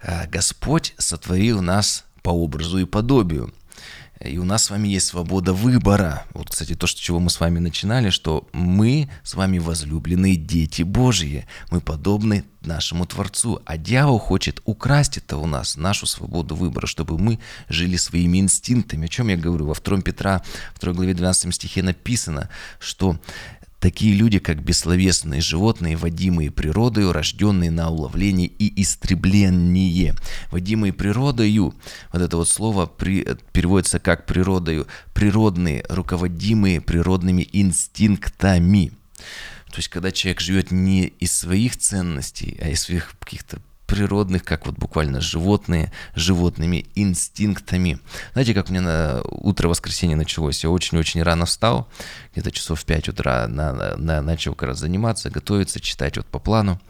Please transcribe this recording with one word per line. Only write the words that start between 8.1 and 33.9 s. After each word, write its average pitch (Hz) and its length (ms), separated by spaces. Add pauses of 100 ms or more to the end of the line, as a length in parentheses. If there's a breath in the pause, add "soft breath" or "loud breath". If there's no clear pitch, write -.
что 80 420
мы 110 560 (140 loud breath)
с - 120
вами 92 240
возлюбленные 82 760
дети 80 480
Божьи. 92 640 (240 loud breath)
Мы 87 100
подобны 101 640 (160)
нашему 85 460
Творцу. - 580
А 78 120
дьявол 120 420
хочет - 460
украсть 139 540
это - 180
у 76 100
нас, 73 300
нашу 90 300
свободу 78 500
выбора, - 320
чтобы 80 280
мы 110 220 (300 loud breath)
жили 87 280
своими 87 420
инстинктами. 95 680
О - 20
чем 117 200
я 95 80
говорю? 80 300
Во 76 80
втором 95 280
Петра, 92 400 (320 loud breath)
второй 90 220
главе, 92 180
двенадцатом 90 380
стихе - 320
написано, 90 680 (300 loud breath)
что 90 400 (600 loud breath)
такие 101 340
люди, 101 260
как 78 200
бессловесные 82 800
животные, 82 560
водимые 82 540
природою, 101 640
рожденные 92 580
на 82 200
уловление 87 580
и 101 340
истребление. 92 1300 (340 loud breath)
Водимые 98 420
природою, 107 840 (380 loud breath)
вот 87 100
это 85 140
вот 82 120
слово 101 380
при-, - 380
э, 64 120 (160)
переводится 87 480